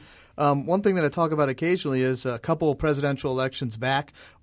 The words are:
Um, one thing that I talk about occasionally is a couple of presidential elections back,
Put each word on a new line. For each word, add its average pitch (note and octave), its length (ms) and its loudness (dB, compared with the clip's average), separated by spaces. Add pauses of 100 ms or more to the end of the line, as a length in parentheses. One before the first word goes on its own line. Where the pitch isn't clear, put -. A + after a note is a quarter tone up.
(360)
Um, C#3+ 300 2
one F#3+ 160 2
thing G3 140 2
that E3 80 2
I D3 40 4
talk E3 240 0
about D3+ 160 2
occasionally D3+ 540 0
is B2+ 240 0
a A#2+ 140 -4
couple D#3+ 300 0
of C3+ 80 0
presidential C#3+ 520 0
elections C3 460 -4
back, C3+ 360 -2 (300)